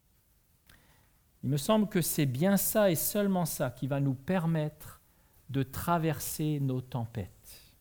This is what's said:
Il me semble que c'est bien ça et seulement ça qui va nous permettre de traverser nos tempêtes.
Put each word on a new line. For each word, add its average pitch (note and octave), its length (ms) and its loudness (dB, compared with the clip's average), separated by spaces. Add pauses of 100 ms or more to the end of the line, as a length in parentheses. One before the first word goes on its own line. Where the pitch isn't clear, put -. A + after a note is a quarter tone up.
(1400)
Il B2 60 -2
me C#3+ 60 2
semble G#3+ 320 2
que F#3 120 0
c'est D#3 260 0
bien E3 300 2
ça G3+ 340 2
et D#3 60 2
seulement G3 480 0
ça C#3+ 260 -4
qui - 160 -6
va C#3 140 0
nous C#3 140 2
permettre D#3+ 840 -2 (500)
de C3+ 120 0
traverser D#3 960 -2
nos C3 220 0
tempêtes. - 1000 -10